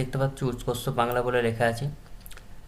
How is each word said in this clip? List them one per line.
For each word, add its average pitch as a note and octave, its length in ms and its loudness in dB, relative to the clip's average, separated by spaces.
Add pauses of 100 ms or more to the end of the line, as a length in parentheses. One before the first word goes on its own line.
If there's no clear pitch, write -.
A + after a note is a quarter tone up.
দেখতে B2+ 200 -2
পাচ্ছ C3+ 160 0 (140)
উৎকর্ষ B2 320 -2 (160)
বাংলা A#2+ 280 4
বলে B2 200 4
লেখা A2+ 240 2
আছে, C#3 140 -2 (840)